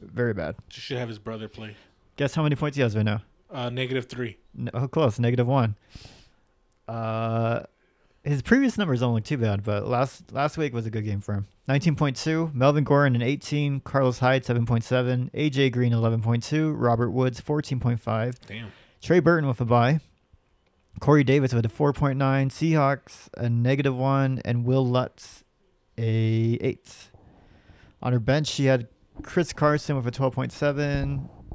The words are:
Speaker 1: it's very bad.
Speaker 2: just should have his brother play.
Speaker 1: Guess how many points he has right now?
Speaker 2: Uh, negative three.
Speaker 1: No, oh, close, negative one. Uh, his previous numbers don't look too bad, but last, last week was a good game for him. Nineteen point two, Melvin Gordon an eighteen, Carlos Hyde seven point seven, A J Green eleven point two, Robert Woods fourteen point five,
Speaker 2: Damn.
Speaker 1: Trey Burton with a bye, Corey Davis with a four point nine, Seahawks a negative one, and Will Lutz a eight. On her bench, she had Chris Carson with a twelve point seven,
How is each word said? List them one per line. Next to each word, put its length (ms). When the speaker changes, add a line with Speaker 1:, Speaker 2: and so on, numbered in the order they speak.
Speaker 1:
it's 100
very 220
bad. 220
Speaker 2:
just 180
should 120
have 100
his 120
brother 280
play. 280
Speaker 1:
Guess 180
how 80
many 120
points 200
he 80
has 120
right 100
now? 160
Speaker 2:
Uh, 200
negative 380
three. 300
Speaker 1:
No, 200
oh, 140
close, 300
negative 300
one. 280
Uh, 760
his 180
previous 360
numbers 220
don't 140
look 100
too 140
bad, 260
but 240
last, 460
last 240
week 160
was 120
a 40
good 160
game 160
for 120
him. 140
Nineteen 260
point 220
two, 360
Melvin 300
Gordon 320
an 60
eighteen, 580
Carlos 400
Hyde 240
seven 220
point 180
seven, 500
A 160
J 200
Green 240
eleven 280
point 220
two, 300
Robert 380
Woods 280
fourteen 400
point 220
five, 360
Speaker 2:
Damn. 240
Speaker 1:
Trey 200
Burton 260
with 140
a 40
bye, 340
Corey 240
Davis 300
with 120
a 40
four 240
point 240
nine, 320
Seahawks 880
a 120
negative 460
one, 480
and 220
Will 200
Lutz 580
a 640
eight. 520
On 120
her 60
bench, 280
she 180
had 220
Chris 300
Carson 420
with 120
a 40
twelve 220
point 180
seven, 800